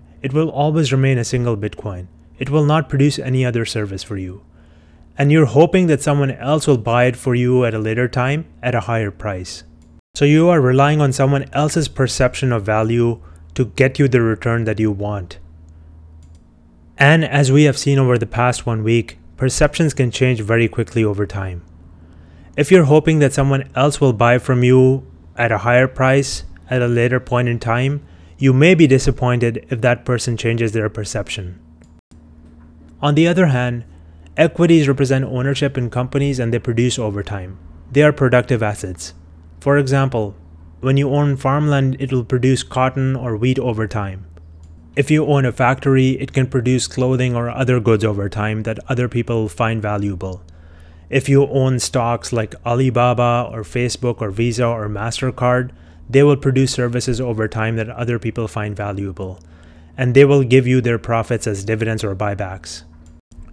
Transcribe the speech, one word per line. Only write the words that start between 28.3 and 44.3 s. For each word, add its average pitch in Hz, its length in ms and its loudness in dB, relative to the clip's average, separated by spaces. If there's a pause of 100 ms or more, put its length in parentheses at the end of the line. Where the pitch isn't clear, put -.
you 135 140 4
may 156 200 6
be 160 140 6
disappointed 123 840 0
if 117 120 -4
that 120 220 0
person 120 320 -2
changes 117 360 -2
their 107 180 -2
perception. 101 680 -10 (1400)
On 147 100 2
the 160 140 4
other 175 200 2
hand, 123 380 -2 (500)
equities 165 520 4
represent 135 380 0
ownership 135 520 -4
in 123 140 -4
companies, 127 480 -2
and 117 120 -2
they 120 60 0
produce 120 400 0
over 104 240 -4
time. 95 380 -10 (320)
They 135 100 2
are 151 100 6
productive 123 520 2
assets. 104 500 -8 (460)
For 143 200 2
example, 131 560 0 (460)
when 135 160 2
you 139 120 0
own 143 260 0
farmland, 135 640 0
it 131 140 -4
will 127 100 0
produce 127 380 0
cotton 131 540 -2
or 123 200 -6
wheat 127 220 0
over 113 300 -2
time. 98 400 -8 (680)